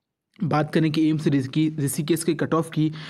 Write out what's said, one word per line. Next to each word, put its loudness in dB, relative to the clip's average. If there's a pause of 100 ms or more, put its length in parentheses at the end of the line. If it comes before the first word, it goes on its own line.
(380)
बात 0
करें 2
कि 2
एम्स 0
ऋषिके-, 0
ऋषिकेश -2
के 2
कट -2
ऑफ 0
की, 0 (200)